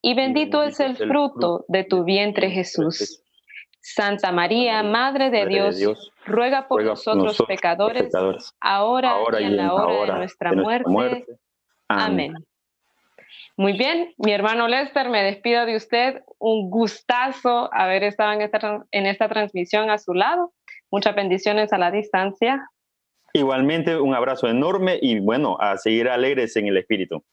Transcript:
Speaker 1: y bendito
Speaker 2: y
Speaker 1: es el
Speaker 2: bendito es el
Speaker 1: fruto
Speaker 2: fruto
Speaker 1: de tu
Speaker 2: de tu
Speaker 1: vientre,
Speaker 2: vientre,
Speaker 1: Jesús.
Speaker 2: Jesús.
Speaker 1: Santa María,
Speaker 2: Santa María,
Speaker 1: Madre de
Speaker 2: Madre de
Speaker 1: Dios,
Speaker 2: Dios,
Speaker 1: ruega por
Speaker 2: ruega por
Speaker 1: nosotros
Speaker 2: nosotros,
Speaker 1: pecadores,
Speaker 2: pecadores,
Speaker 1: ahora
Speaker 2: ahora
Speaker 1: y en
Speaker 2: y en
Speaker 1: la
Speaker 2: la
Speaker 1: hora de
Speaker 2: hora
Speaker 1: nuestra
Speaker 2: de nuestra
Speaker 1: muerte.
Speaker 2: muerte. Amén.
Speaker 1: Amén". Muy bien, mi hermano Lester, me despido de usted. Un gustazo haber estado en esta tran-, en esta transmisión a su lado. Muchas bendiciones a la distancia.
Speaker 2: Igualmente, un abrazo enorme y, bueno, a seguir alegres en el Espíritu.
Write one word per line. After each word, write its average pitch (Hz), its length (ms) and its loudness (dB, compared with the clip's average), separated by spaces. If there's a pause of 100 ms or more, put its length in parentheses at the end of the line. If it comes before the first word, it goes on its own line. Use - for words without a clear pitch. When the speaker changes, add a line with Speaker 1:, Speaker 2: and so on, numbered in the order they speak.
Speaker 1:
y 247 120 2
bendito 277 520 0
Speaker 2:
y - 20 -2
Speaker 1:
es 294 140 -8
el 277 60 2
Speaker 2:
bendito 262 80 -4
es 220 60 -8
el 208 80 -2
Speaker 1:
fruto 190 300 2
Speaker 2:
fruto 170 300 -2
Speaker 1:
de 190 160 0
tu 190 100 0
Speaker 2:
de 180 60 2
tu - 20 0
Speaker 1:
vientre, 196 440 0
Speaker 2:
vientre, - 40 -2
Speaker 1:
Jesús. 170 460 -2
Speaker 2:
Jesús. - 240 -10 (680)
Speaker 1:
Santa 202 440 -2
María, 220 480 0
Speaker 2:
Santa 208 100 -2
María, 220 100 2 (120)
Speaker 1:
Madre 269 180 0
de 233 120 2
Speaker 2:
Madre 190 120 0
de 196 60 2
Speaker 1:
Dios, 196 180 0
Speaker 2:
Dios, 208 340 -2 (140)
Speaker 1:
ruega 269 420 0
por 233 120 2
Speaker 2:
ruega 214 100 2
por - 80 -2
Speaker 1:
nosotros 208 260 0
Speaker 2:
nosotros, 190 240 0
Speaker 1:
pecadores, 190 580 -2
Speaker 2:
pecadores, - 540 -4
Speaker 1:
ahora 233 520 0
Speaker 2:
ahora 113 300 0
Speaker 1:
y - 20 -2
en 101 60 -2
Speaker 2:
y - 20 0
en 196 60 2
Speaker 1:
la 180 80 -2
Speaker 2:
la - 100 0
Speaker 1:
hora 87 180 0
de 101 60 0
Speaker 2:
hora 98 180 0
Speaker 1:
nuestra 180 320 -6
Speaker 2:
de 95 60 2
nuestra 214 340 0
Speaker 1:
muerte. - 0 -
Speaker 2:
muerte. 120 480 -2 (500)
Amén. 160 440 0
Speaker 1:
Amén". 160 140 -16 (1120)
Muy 196 160 2
bien, 330 440 0
mi 214 140 2
hermano 220 360 2
Lester, 269 420 0
me 214 120 2
despido 226 460 0
de 226 80 -2
usted. 240 480 0 (160)
Un 214 320 0
gustazo 240 1000 0
haber 190 320 0
estado 208 300 0
en 208 80 -2
esta 214 160 -2
tran-, 208 320 -4
en 202 160 0
esta 202 240 0
transmisión 214 640 -2
a 214 80 0
su 180 160 -4
lado. 339 360 0 (400)
Muchas 202 220 2
bendiciones 202 580 0
a 202 60 2
la 180 140 2
distancia. 208 760 -2 (680)
Speaker 2:
Igualmente, 147 640 2
un 139 180 2
abrazo 127 320 0
enorme 175 520 2
y, 117 200 2
bueno, 113 400 0
a 101 180 0
seguir 117 320 0
alegres 127 460 0
en 104 120 0
el 98 100 2
Espíritu. 92 560 -4